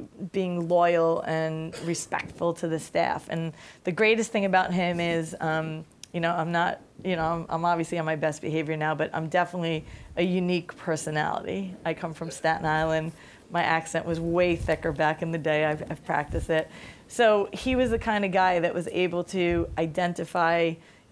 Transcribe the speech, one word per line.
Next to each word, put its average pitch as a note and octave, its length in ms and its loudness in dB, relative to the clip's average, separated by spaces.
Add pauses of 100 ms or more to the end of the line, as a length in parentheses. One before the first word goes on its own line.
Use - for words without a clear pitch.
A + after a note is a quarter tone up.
(320)
being F3 360 -2
loyal E3+ 540 4
and D#3+ 640 -2
respectful E3 680 -4
to F3 140 -6
the D#3+ 120 -2
staff. - 480 -2
And E3 240 -4 (320)
the F#3 80 -2
greatest A3 400 4
thing G3+ 140 0
about F#3 260 4
him F3 280 0
is, E3 400 -2
um, D#3+ 440 -2 (280)
you F3 80 -4
know, E3 120 2
I'm E3+ 200 -2
not, E3+ 280 2 (240)
you F3+ 120 0
know, D#3+ 80 0
I'm, E3 240 0
I'm E3 160 -2
obviously E3+ 340 0
on D#3+ 60 0
my D#3+ 120 0
best D3+ 260 -2
behavior D#3 340 -2
now, D#3 180 0
but D#3 200 -2
I'm D#3+ 140 -2
definitely E3+ 560 0 (320)
a - 60 2
unique F3+ 540 0
personality. D#3+ 1000 -4 (120)
I E3 80 0
come E3 180 -8
from E3 180 -10
Staten D#3+ 360 0
Island. D#3+ 460 0 (380)
My E3+ 120 0
accent E3 420 0
was E3 160 -4
way E3+ 360 2
thicker D#3+ 360 -2
back D#3 300 0
in E3 100 -4
the E3 60 -2
day. D3+ 260 2
I've, D#3 260 0
I've D#3 140 -10
practiced D#3 460 -2
it. D#3+ 180 2 (400)
So G#3+ 440 4
he B3+ 240 0
was B3 140 4
the A3+ 80 2
kind G#3 280 0
of F#3 60 -2
guy F#3 280 4
that E3+ 140 2
was E3 140 -4
able F3 360 0
to F3 440 0 (100)
identify E3+ 960 0 (380)